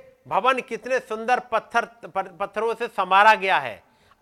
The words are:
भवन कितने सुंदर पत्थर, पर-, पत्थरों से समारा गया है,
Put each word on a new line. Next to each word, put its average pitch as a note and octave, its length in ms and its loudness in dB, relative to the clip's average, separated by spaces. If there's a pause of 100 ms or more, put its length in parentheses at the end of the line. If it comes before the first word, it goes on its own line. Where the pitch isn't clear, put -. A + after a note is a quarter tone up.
(280)
भवन A#3 320 0
कितने A#3 380 -6
सुंदर A3+ 420 -4 (120)
पत्थर, A3+ 320 -2
पर-, F#3+ 540 -10
पत्थरों G#3+ 360 -6
से A3+ 140 -8
समारा G3 460 6
गया F#3+ 240 0
है, A#2+ 240 -8 (400)